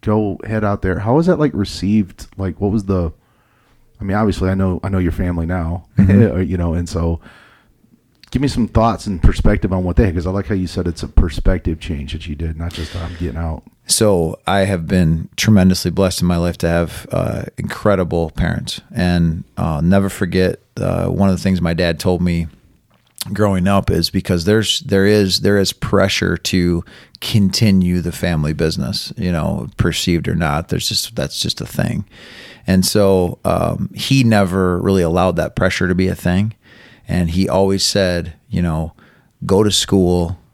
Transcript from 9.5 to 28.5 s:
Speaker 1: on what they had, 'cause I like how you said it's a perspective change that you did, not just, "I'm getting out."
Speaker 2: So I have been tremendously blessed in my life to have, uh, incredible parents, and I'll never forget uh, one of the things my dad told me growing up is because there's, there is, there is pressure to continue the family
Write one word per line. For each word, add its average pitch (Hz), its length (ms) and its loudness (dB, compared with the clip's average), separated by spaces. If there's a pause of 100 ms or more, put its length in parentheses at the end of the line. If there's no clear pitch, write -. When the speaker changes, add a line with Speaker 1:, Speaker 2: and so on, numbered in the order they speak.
Speaker 1:
on 92 120 -2
what 90 120 0
they 120 80 4
had, 90 100 0
'cause 85 120 -2
I 92 40 -2
like 98 160 -4
how 110 80 -2
you 92 120 -2
said 87 200 -4
it's 85 160 -6
a - 60 -10
perspective 85 720 0
change 71 320 -8
that 80 140 -10
you 78 80 -8
did, 80 240 -6
not 82 140 -6
just, 80 220 -10
"I'm 87 240 -6
getting 76 200 -6
out." 82 240 -6 (240)
Speaker 2:
So 90 520 2 (100)
I 98 120 2
have 95 280 0
been 82 480 2
tremendously 92 560 4
blessed 92 280 0
in 87 60 0
my 90 100 0
life 85 220 -2
to 85 100 0
have, 85 440 -2
uh, 87 320 -2 (120)
incredible 87 760 -2
parents, - 500 -4 (120)
and 87 520 0 (120)
I'll 80 240 -2
never 98 280 2
forget 92 500 -2 (200)
uh, 87 300 -2
one 90 200 2
of 92 80 2
the 80 60 -6
things 95 180 0
my 85 140 0
dad 85 260 -2
told 90 220 0
me 85 240 0 (840)
growing 98 340 0
up 98 240 2
is 85 200 0
because 90 340 0
there's, 104 360 2
there 98 260 2
is, 101 340 2
there 101 180 2
is 95 140 0
pressure 95 640 0
to 87 480 0 (360)
continue 95 800 2
the 82 120 -4
family 80 400 0